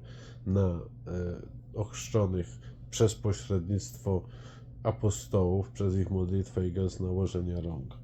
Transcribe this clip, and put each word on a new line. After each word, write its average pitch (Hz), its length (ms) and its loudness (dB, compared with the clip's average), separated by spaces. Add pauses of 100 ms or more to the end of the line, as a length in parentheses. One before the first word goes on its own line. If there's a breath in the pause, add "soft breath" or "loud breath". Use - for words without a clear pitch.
(460 loud breath)
na, 98 220 4
e, 85 140 0 (920)
ochrzczonych 98 720 0 (440 loud breath)
przez 110 240 6
pośrednictwo 95 1080 0 (600 loud breath)
apostołów, 98 880 2
przez 95 260 2
ich 95 140 2
modlitwę 95 560 2
i 87 40 -2
gest 92 280 0
nałożenia 90 640 0
rąk. 82 420 -6